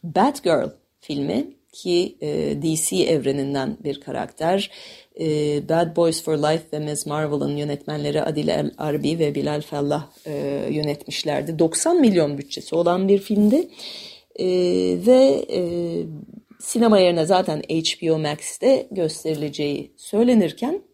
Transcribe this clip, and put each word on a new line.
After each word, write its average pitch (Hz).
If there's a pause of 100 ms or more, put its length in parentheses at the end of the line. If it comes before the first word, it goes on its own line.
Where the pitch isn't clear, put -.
Batgirl 175 (340)
filmi 160 (240)
ki, 180
e, 151 (340)
D 160
C 170
evreninden 139
bir 143
karakter. - (480)
E, 160 (440)
Bad 165
Boys 165
for 156
Life 156 (100)
ve 151
Ms. 151
Marvel'ın 147
yönetmenleri 147
Adil 151
El 147
Arbi 151
ve 147
Bilal 147
Fallah, 147 (180)
e, 143
yönetmişlerdi. 147
Doksan 311
milyon 165
bütçesi -
olan 175
bir 196
filmdi. 208 (680)
E, - (580)
ve, 262
e, 185 (1000)
sinema 220
yerine 175
zaten 180
H 160
B 160
O 160
Max'te 156
gösterileceği 151
söylenirken 233 (120)